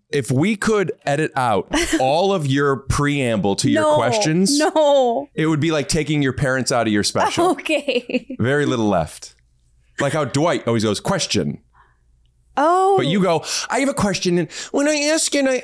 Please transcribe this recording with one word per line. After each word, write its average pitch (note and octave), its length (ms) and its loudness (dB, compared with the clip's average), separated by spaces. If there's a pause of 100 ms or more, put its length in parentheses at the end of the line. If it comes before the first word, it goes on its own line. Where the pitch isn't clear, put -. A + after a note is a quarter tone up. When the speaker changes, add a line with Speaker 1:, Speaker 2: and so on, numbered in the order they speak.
(100)
Speaker 1:
if C#3+ 220 -2
we F#3 240 2
could G3+ 340 0 (140)
edit C#3+ 320 0
out A#2 320 0 (160)
Speaker 2:
<laughs> D#4+ 160 -2
Speaker 1:
all E3 320 2
of D3+ 160 -2
your C#3 300 2
preamble B2 800 0
to - 140 0
your D#4 120 2
Speaker 2:
No, D4+ 120 4
Speaker 1:
questions, G3+ 640 2
Speaker 2:
no. C#4+ 760 2
Speaker 1:
it D#3 120 0
would D#3 140 0
be E3 100 0
like D3+ 180 -2
taking D3+ 320 -2
your C3+ 120 0
parents C3 400 -2
out A2+ 160 2
of G#2+ 40 2
your G#2 120 2
special. - 460 0
Speaker 2:
<laughs> - 20 2
Okay. C4+ 880 -4
Speaker 1:
Very C#3+ 260 0
little A2+ 220 0
left. - 480 -4 (640)
Like C#3 140 -2
how D#3 100 0
Dwight C#3+ 420 0
always A#2 160 0
goes, G#2+ 160 0
"Question." G2+ 640 -4 (920)
Speaker 2:
Oh. F#4 400 2
Speaker 1:
But A3+ 100 2
you F3+ 160 0
go, E3+ 220 0 (260)
"I A#3+ 80 -2
have C4+ 100 0
a C#4 60 -2
question, F3+ 420 0
and E3+ 140 -2 (220)
when C#4+ 160 0
I D4+ 80 2 (160)
ask D#4+ 240 -2
it, C4+ 100 2
I, B3+ 180 0